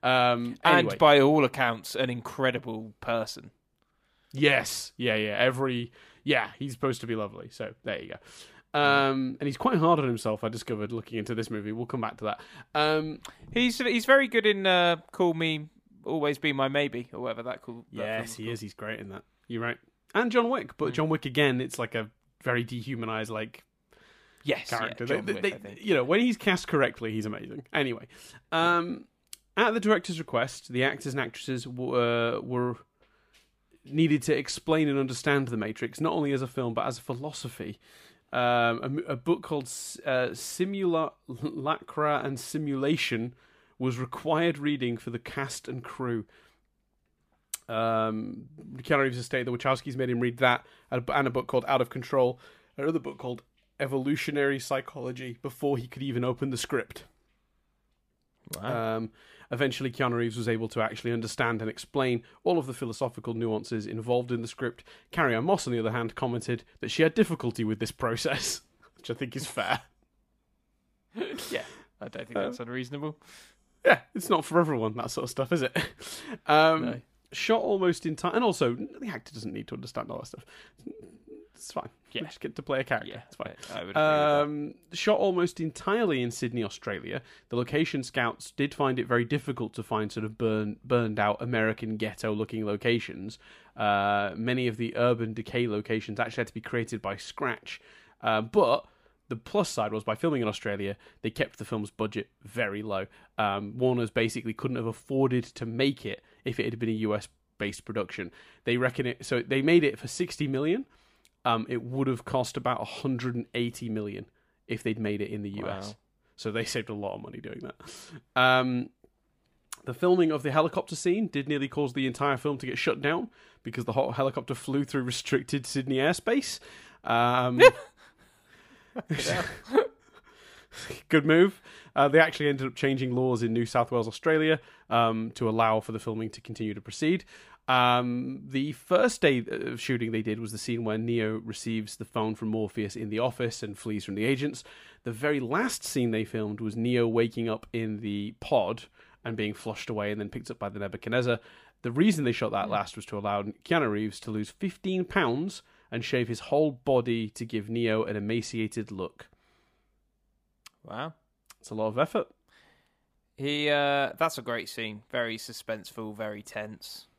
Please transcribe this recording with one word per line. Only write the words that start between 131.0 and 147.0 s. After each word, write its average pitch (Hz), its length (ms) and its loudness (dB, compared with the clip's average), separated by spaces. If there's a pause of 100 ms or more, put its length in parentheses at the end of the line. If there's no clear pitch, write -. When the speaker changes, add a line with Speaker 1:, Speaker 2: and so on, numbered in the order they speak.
Speaker 1:
good 151 160 6
move. 170 360 6 (340)
Uh, 139 120 6
they 147 120 8
actually 160 300 4
ended 135 180 -2
up 127 80 -8
changing 131 400 0
laws 123 280 2
in 113 100 0
New 117 120 2
South 120 260 0
Wales, 117 160 0
Australia, 156 520 2 (300)
um, 113 460 2
to 117 140 0
allow 110 300 4
for 107 120 -10
the 110 80 -4
filming 110 320 -4
to - 100 -18
continue 110 320 -6
to 101 80 -10
proceed. 165 420 0 (440)
Um, 123 800 2
the 135 260 -2
first - 480 2
day 135 280 4
of 123 320 -6
shooting 117 300 -2
they 110 100 0
did 110 180 -2
was 113 120 -8
the 110 60 -8
scene 117 260 -4
where 110 160 0
Neo 113 400 0
receives 110 560 -6
the 107 100 -10
phone 110 300 -2
from 110 140 -6
Morpheus 107 460 -2
in 110 140 -8
the 110 100 -2
office 123 440 -2
and 104 140 -8
flees 107 280 -6
from 98 100 -6
the 104 100 0
agents. 139 380 -2 (400)
The 123 80 -6
very 139 280 0
last 160 440 -2
scene 123 280 0
they 107 140 0
filmed 107 360 -4
was 107 140 -4
Neo 117 320 2